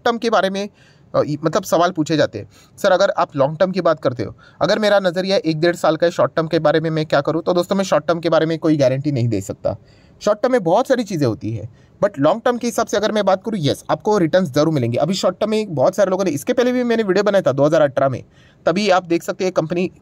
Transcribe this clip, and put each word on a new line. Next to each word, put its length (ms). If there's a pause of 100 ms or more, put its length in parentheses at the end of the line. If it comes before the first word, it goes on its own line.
टर्म 120
के 120
बारे 200
में, 200 (460)
अ, 60
इ-, 240
मतलब 180
सवाल 280
पूछे 260
जाते 220
हैं, 100 (280)
"सर 140
अगर 180
आप 260
लॉन्ग 220
टर्म 140
की 100
बात 180
करते 240
हो, 120 (260)
अगर 180
मेरा 200
नज़रिया 460
एक 140
डेढ़ 160
साल 200
का 100
है 60
शॉर्ट 240
टर्म 120
के 120
बारे 200
में 100
मैं 160
क्या 160
करूँ?" 200
तो 120
दोस्तों 220
मैं 80
शॉर्ट 220
टर्म 140
के 100
बारे 160
में 140
कोई 180
गारंटी 340
नहीं 160
दे 140
सकता। 340 (460)
शॉर्ट 200
टर्म 100
में 120
बहुत 240
सारी 160
चीज़ें 240
होती 240
है, 180 (340)
but 160
लॉन्ग 260
टर्म 120
के 100
हिसाब 200
से 100
अगर 140
मैं 140
बात 180
करूँ, 180
यस, 280
आपको 280
रिटर्न्स 340
जरूर 220
मिलेंगे। 240
अभी 160
शॉर्ट 260
टर्म 100
में 260
बहुत 200
सारे 160
लोगों 140
ने, 60
इसके 220
पहले 180
भी 120
मैंने 200
वीडियो 200
बनाया 180
था 100
दो 140
हज़ार 160
अठारह 280
में, 140 (420)
तभी 240
आप 160
देख 180
सकते 200
हैं 100
कंपनी 380 (100)